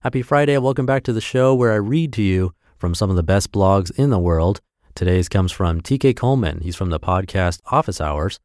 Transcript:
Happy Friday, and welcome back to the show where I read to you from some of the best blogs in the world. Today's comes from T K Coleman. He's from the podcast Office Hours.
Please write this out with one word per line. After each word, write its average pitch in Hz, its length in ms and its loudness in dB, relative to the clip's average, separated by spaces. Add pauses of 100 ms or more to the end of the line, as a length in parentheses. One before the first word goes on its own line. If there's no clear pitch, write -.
Happy 131 220 -4
Friday, 143 320 2
and 135 80 0
welcome 131 240 0
back 135 160 0
to 123 100 -2
the 110 80 -2
show 131 320 2
where 123 180 4
I 107 40 2
read 131 380 0
to 110 100 -2
you 92 320 0 (200)
from 87 200 -2
some 95 160 0
of 95 40 2
the 87 60 2
best 95 300 0
blogs 95 480 2
in 143 100 2
the 113 80 2
world. 87 440 0 (340)
Today's 90 340 0
comes 92 220 0
from 82 280 -2
T 135 200 -4
K 131 160 2
Coleman. 110 460 -2
He's 87 140 -6
from 92 140 -4
the 78 100 -2
podcast 92 680 -2
Office - 340 -2
Hours. 76 440 -4